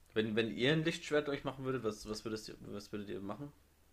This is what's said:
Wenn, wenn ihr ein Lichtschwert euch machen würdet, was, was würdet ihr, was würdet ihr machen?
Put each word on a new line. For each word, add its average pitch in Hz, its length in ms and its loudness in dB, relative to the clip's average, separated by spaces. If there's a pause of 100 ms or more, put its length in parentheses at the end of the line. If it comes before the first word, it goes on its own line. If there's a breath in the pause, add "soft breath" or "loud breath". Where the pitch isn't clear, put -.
(140)
Wenn, 110 220 2
wenn 113 140 4
ihr 123 220 4
ein 160 120 4
Lichtschwert 151 440 2
euch 143 160 -2
machen 131 200 -4
würdet, 131 200 0
was, 107 240 -2
was 107 160 -4
würdet 107 240 -2
ihr, 113 120 -10
was 104 320 -10
würdet 104 160 -6
ihr 101 120 -4
machen? 110 300 -6 (420)